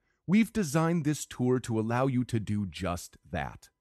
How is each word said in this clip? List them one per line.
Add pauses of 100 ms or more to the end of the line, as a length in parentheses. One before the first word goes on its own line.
(260)
We've
designed
this
tour
to
allow
you
to
do
just (140)
that. (120)